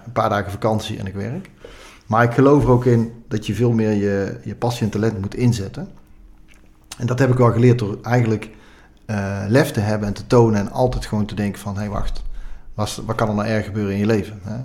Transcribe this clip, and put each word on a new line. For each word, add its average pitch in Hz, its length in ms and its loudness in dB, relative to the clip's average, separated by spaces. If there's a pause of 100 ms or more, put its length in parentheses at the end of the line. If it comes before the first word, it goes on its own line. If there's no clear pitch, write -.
een 120 60 -14
paar 113 180 0
dagen 101 220 -2
vakantie 107 480 -4
en 98 80 -8
ik 95 60 -10
werk. 110 360 -8 (560)
Maar 113 180 2
ik 120 80 2
geloof 139 320 6
er 120 60 2
ook 123 160 4
in 117 260 4 (160)
dat 107 180 -6
je 110 80 -2
veel 117 180 2
meer 110 200 2
je, 101 520 0
je 104 120 -10
passie 120 300 -2
en 101 60 -2
talent 107 300 -2
moet 98 140 -6
inzetten. 120 540 -2 (1080)
En 120 100 -4
dat 123 120 -2
heb 131 120 4
ik 123 60 2
wel 120 140 6
geleerd 123 280 6
door 101 220 -4
eigenlijk, 113 480 0 (560)
eh, 98 420 -4
lef 135 240 2
te - 80 -2
hebben 104 280 -2
en 101 60 -4
te - 140 -10
tonen 113 320 6
en 98 120 -2
altijd 127 340 -2
gewoon 107 200 -2
te 98 100 -8
denken 101 260 -4
van, 98 160 -8
"Hé, 104 100 -6
wacht, 101 360 -4 (500)
wat, 107 320 -6
wat 113 100 -4
kan 113 140 0
er 104 60 -2
nou 104 120 -2
erg 110 180 -2
gebeuren 101 280 -4
in 101 60 -2
je 104 60 0
leven?" 104 380 -2
Hè? 107 220 -8